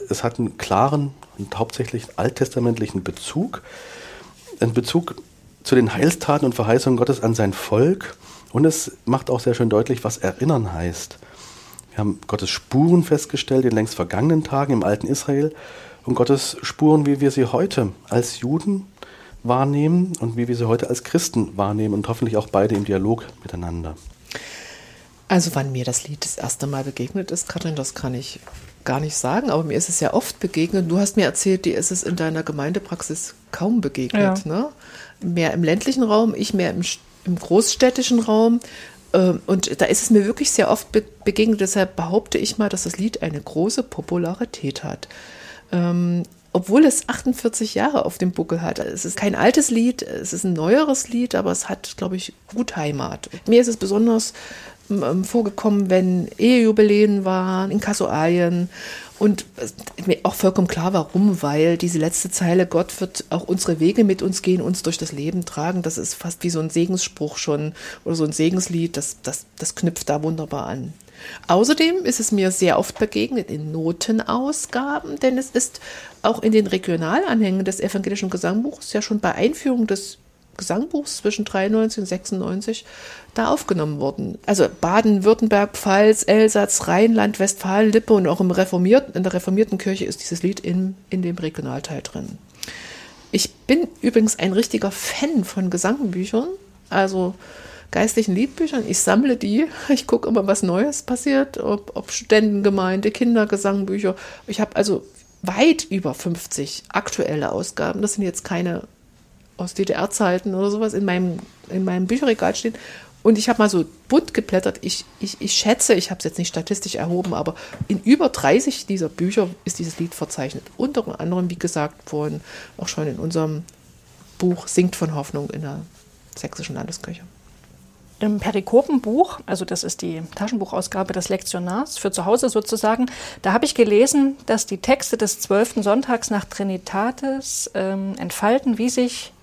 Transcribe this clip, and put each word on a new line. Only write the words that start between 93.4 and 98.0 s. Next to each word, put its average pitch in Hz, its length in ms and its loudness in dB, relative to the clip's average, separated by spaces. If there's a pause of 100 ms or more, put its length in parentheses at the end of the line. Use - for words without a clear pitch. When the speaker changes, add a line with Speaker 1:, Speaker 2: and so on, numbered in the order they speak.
Speaker 2:
bin 311 340 2 (140)
übrigens 220 380 4
ein 190 120 0
richtiger 202 400 0
Fan 285 540 -2
von 185 240 -4
Gesangbüchern, 208 800 -2 (400)
also 190 460 0 (560)
geistlichen 214 440 2